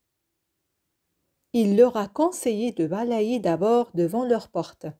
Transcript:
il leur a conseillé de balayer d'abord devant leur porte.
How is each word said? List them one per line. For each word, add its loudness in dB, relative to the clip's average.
il 2
leur 4
a -4
conseillé -2
de -2
balayer -2
d'abord 0
devant 0
leur 0
porte. -8